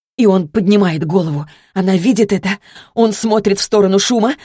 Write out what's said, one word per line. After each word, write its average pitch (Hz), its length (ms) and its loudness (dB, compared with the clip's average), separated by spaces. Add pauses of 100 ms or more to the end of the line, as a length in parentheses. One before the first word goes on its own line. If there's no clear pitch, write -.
(180)
И 240 80 2
он 185 220 2
поднимает 180 580 0
голову. 156 400 -2 (280)
Она 190 220 0
видит 202 360 0
это. 190 180 -2 (440)
Он 226 180 2
смотрит 208 480 0
в - 40 -6
сторону 196 340 2
шума, 240 480 0